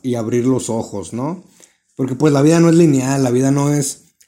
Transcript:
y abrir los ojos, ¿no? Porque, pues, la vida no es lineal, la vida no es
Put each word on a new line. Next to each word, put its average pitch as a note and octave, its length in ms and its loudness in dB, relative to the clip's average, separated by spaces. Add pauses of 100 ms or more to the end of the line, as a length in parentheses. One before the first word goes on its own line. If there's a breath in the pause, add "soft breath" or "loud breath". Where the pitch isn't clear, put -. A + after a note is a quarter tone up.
y B2 100 -4
abrir A#2 320 -2
los B2+ 240 -2
ojos, A2 440 -8
¿no? D3+ 300 -8 (520 soft breath)
Porque, C3+ 180 -4
pues, D3+ 180 2
la C#3 120 2
vida E3 160 4
no E3+ 100 6
es E3 60 4
lineal, C#3 480 2
la B2 80 0
vida B2+ 180 0
no C#3+ 240 0
es - 420 -6 (120)